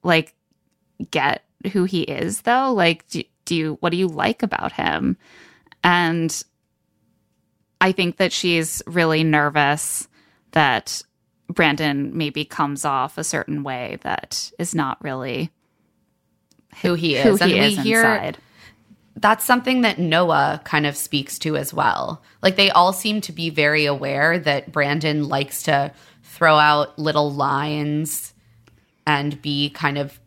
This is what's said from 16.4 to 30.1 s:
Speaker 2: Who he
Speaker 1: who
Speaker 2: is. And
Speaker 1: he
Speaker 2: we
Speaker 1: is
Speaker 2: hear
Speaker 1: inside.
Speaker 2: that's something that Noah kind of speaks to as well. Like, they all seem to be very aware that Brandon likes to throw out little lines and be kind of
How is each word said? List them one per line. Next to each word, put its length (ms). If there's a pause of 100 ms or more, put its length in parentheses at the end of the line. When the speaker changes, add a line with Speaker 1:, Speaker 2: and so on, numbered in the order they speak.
Speaker 2:
Who 120
he 260
Speaker 1:
who 140
Speaker 2:
is. 80
And 100
Speaker 1:
he 80
Speaker 2:
we 60
Speaker 1:
is 140
Speaker 2:
hear 220
Speaker 1:
inside. 360 (800)
Speaker 2:
that's 280
something 380
that 180
Noah 640
kind 220
of 100
speaks 440
to 180
as 160
well. 480 (200)
Like, 140
they 160
all 220
seem 280
to 100
be 180
very 360
aware 540
that 320
Brandon 560
likes 360
to 280 (320)
throw 340
out 400
little 340
lines 1000 (720)
and 360
be 280
kind 280
of 300